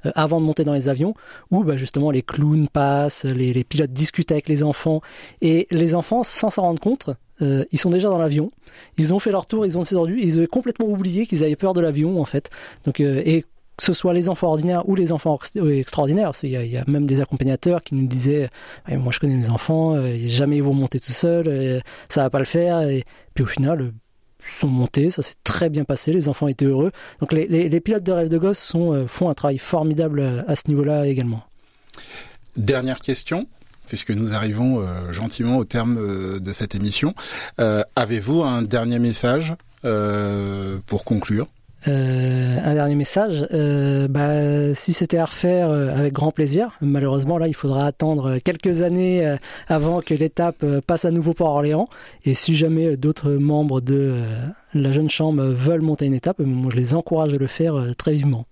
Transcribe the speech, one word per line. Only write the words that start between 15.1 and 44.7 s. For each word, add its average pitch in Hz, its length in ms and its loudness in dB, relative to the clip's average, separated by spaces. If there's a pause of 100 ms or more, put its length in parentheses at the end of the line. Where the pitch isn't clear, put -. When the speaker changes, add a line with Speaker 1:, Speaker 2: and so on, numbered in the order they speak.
Speaker 1:
enfants 156 240 0
ex-, - 220 -6
euh, 151 200 2
extraordinaires, 147 500 0
parce - 160 -6
qu'il 139 80 -4
y 127 60 -2
a, 120 80 -4
il 117 60 -6
y 123 60 -4
a 123 100 -4
même 143 200 2
des 135 140 2
accompagnateurs 135 640 0
qui - 140 -6
nous 135 100 2
disaient, « 131 440 0 (380)
Ouais, 139 80 -2
moi 127 160 -2
je - 60 -4
connais 139 160 0
mes 120 160 0
enfants, 160 460 0
euh, 127 200 -2 (120)
jamais 139 300 2
ils 143 40 2
vont 139 120 2
monter 135 260 0
tout - 100 -10
seuls, 170 380 2
euh, 131 320 -2 (280)
ça 147 140 0
va 131 80 2
pas 143 80 0
le 131 60 2
faire. » 170 440 0
Et 131 160 -2 (300)
puis 139 80 0
au 117 60 0
final, 143 320 0
euh, 123 100 -4 (500)
ils - 200 -10
sont 151 80 2
montés, 135 420 2
ça 160 120 -6
s'est - 200 -8
très 170 280 -2
bien 151 120 -2
passé, 143 300 -2
les 165 160 2
enfants 143 180 -2
étaient 139 200 0
heureux. 139 260 2 (260)
Donc 165 140 -2
les, 156 160 0
les, 165 200 2
les 165 120 2
pilotes 202 240 -2
de 185 80 0
Rêve 170 160 0
de 165 100 2
Gosse 190 220 0
sont, 170 320 0
euh, 135 160 0
font 180 200 0
un 151 60 0
travail 139 240 -2
formidable, 156 640 0
euh, 127 260 -2
à 156 80 0
ce - 140 -4
niveau-là 147 400 2
également. 120 340 -2 (1160)
Speaker 2:
Dernière 131 440 0
question, 165 480 -4 (380)
puisque - 260 -6
nous 107 200 -2
arrivons, 110 480 0
euh, 90 320 -6
gentiment 117 460 -2
au 117 60 0
terme, 117 340 -2
euh, 98 420 -4
de 95 120 -6
cette 104 220 -6
émission. 101 400 0 (440)
Euh, 107 240 2 (140)
avez-vous 117 460 0
un 123 200 0
dernier 117 360 0
message, 123 560 0 (300)
euh, 101 1040 -2
pour - 180 -4
conclure ? 107 420 -2 (400)
Speaker 1:
Euh, 127 800 0
un 147 80 2
dernier 147 220 2
message, 151 580 0
euh, 139 560 2
bah, 147 680 2